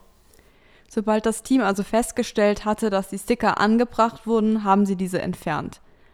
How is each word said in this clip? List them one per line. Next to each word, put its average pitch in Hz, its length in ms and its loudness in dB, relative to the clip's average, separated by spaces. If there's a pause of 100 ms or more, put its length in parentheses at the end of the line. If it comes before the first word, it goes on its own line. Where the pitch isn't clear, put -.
(880)
Sobald 214 380 -2
das 220 160 -2
Team 262 200 2
also 196 200 0
festgestellt 214 840 0
hatte, 214 260 -2
dass 196 180 -2
die 202 100 -8
Sticker 226 400 0
angebracht 226 680 2
wurden, 220 380 0
haben 196 220 4
sie 196 100 0
diese 185 240 -4
entfernt. - 640 -6 (320)